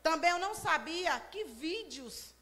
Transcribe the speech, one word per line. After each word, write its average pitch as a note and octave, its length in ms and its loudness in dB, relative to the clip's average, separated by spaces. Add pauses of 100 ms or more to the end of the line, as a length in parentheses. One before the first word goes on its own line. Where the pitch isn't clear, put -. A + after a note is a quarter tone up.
Também E4 300 6
eu F4 80 2
não G4+ 160 -2
sabia D#4+ 640 0
que G#4+ 240 -8
vídeos C#4 1000 -8